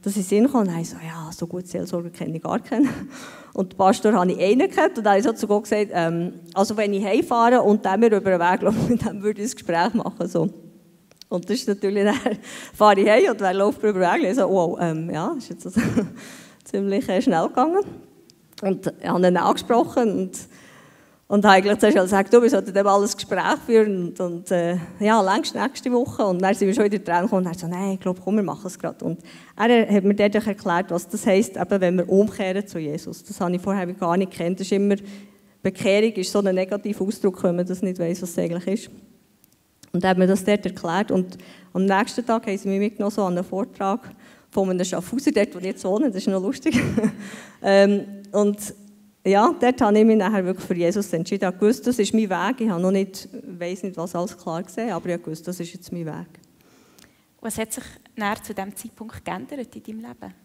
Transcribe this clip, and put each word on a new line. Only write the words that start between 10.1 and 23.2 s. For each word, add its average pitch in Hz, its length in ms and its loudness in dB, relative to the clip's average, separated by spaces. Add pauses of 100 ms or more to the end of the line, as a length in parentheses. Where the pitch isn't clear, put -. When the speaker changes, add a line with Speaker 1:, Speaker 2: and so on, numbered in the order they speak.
Speaker 1:
So. 165 200 0 (800)
Und 175 220 -6
das 208 60 -2
ist - 120 -6
natürlich, 202 360 -2
<laughs> 208 200 0
dann 214 140 -2 (340)
fahre 208 280 6
ich 202 80 4
heim 240 240 6
und 214 80 -4
wer 190 120 0
läuft 196 300 0
mir 214 80 2
über 190 100 0
den 180 120 2
Weg? 320 100 0
Und 190 80 0
ich 240 60 0
so, 285 120 2
wow, 180 320 0
ähm, 165 300 -2
ja, 175 260 -4
ist - 140 -12
jetzt 175 160 -14
also 185 140 -2 (440)
<laughs> - 400 -20
ziemlich, 196 440 -2
äh, 190 120 0
schnell 170 280 2
gegangen. 330 340 0 (800)
Und 190 380 -2
ich - 80 -8
habe 180 180 2
ihn 180 100 4
angesprochen 233 760 0
und, 185 260 -6 (880)
und 202 180 2
habe 208 100 10
eigentlich 202 240 4
zuerst 214 180 6
gesagt, 196 380 4
du, 240 80 10
wir 233 80 4
sollten 196 260 0
eben 202 120 4
alles 202 280 4
Gespräch 185 480 -2